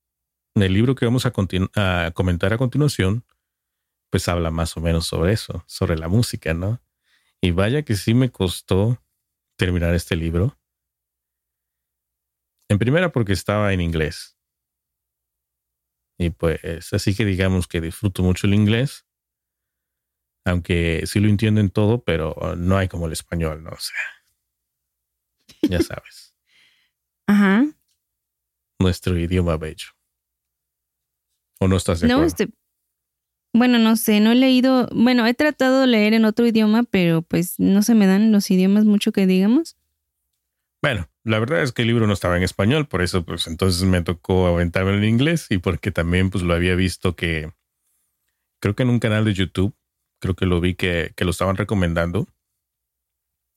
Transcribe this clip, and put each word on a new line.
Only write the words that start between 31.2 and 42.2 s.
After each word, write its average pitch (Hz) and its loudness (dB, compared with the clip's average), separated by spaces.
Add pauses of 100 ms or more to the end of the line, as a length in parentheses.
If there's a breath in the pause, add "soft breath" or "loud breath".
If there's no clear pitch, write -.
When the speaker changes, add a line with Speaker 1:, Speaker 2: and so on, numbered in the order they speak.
Speaker 1:
¿O 95 2
no 95 4
estás 87 -2
de 240 2
Speaker 2:
No, 247 2
Speaker 1:
acuerdo? 320 2
Speaker 2:
este, - -2 (1040)
bueno, 240 4
no 220 4
sé, 214 2
no 220 4
he - 4
leído, 254 4
bueno, 240 4
he 240 2
tratado 269 2
de 262 4
leer 214 4
en 226 4
otro 233 2
idioma, 220 2
pero 170 2
pues - -4
no 190 4
se 233 2
me 208 6
dan 202 4
los 202 2
idiomas 196 4
mucho 208 2
que 190 2
digamos. 202 2 (1080)
Speaker 1:
Bueno, 113 -2 (160)
la 110 0
verdad 156 -2
es 131 -2
que 120 -4
el 113 2
libro 117 2
no 104 2
estaba 90 0